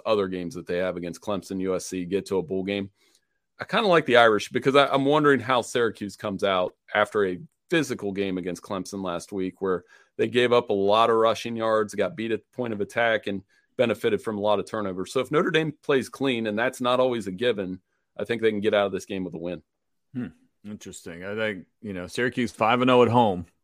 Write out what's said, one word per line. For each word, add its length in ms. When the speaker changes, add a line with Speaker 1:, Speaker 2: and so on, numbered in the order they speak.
Speaker 1:
other 220
games 280
that 120
they 100
have 200
against 240
Clemson, 400
U 140
S 100
C, 200
get 220
to 100
a 60
bowl 200
game. 260
I 60
kinda 220
like 180
the 120
Irish 320
because 260
I, 120
I'm 180
wondering 340
how 220
Syracuse 540
comes 280
out 320
after 320
a 140
physical 420
game 260
against 240
Clemson 420
last 280
week 300
where 220
they 100
gave 240
up 180
a 40
lot 360
of 60
rushing 400
yards, 400
got 200
beat 160
at 100
the 160
point 160
of 80
attack, 460
and 160
benefited 440
from 160
a 40
lot 180
of 60
turnovers. 480
So 80
if 100
Notre 200
Dame 300
plays 280
clean, 380
and 120
that's 220
not 180
always 280
a 40
given, 480
I 80
think 160
they 100
can 80
get 140
out 140
of 40
this 140
game 180
with 100
a 60
win. 220
Speaker 2:
Hmm. 140
Interesting. 600
I 100
think, 300
you 100
know, 160
Syracuse 440
five 300
and 100
oh 120
at 60
home. 380